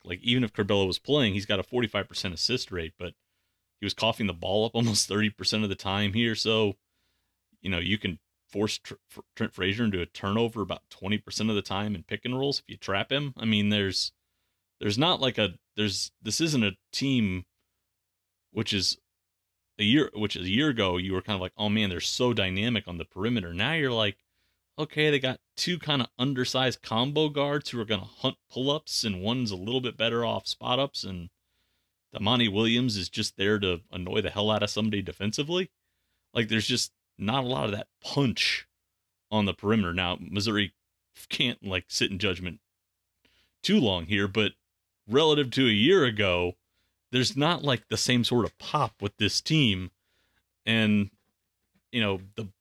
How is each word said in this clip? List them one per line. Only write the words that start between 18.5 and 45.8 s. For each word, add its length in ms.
which 220
is 240
a 40
year, 300
which 220
is 100
a 60
year 180
ago, 280
you 160
were 80
kind 140
of 60
like, 160
"Oh 120
man, 200
they're 100
so 340
dynamic 540
on 100
the 80
perimeter." 480
Now 200
you're 180
like, 260
"Okay, 320
they 100
got 200
two 220
kinda 300
undersized 640
combo 460
guards 400
who 120
are 40
gonna 180
hunt 340
pull-ups, 520
and 200
one's 280
a 40
little 260
bit 160
better 260
off 240
spot-ups, 560
and 260
Damani 380
Williams 460
is 120
just 280
there 220
to 220
annoy 300
the 80
hell 220
out 120
of 60
somebody 320
defensively." 680
Like, 140
there's 180
just 240
not 260
a 40
lot 180
of 60
that 160
punch 680
on 140
the 100
perimeter. 380
Now, 280
Missouri 520
can't, 360
like, 220
sit 240
in 80
judgment 400
too 160
long 260
here, 220
but 260
relative 440
to 160
a 40
year 340